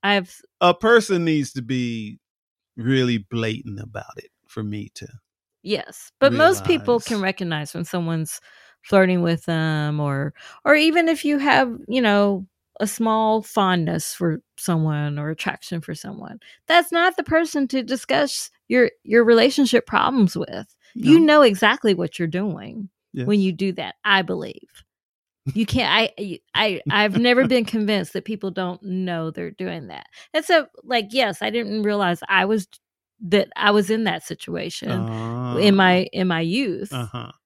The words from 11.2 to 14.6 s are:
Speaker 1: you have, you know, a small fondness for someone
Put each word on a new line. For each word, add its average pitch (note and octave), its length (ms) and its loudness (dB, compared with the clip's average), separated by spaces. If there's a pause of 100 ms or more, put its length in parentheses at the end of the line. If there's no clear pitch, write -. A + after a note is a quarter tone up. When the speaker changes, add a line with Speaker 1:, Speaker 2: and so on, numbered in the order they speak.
Speaker 1:
you D4 140 0
have, C4 360 2 (140)
you B3+ 120 0
know, G3+ 440 2 (340)
a G#3+ 80 -2
small A3 540 0
fondness F3 720 -2
for E3 260 -2 (180)
someone D3+ 600 -2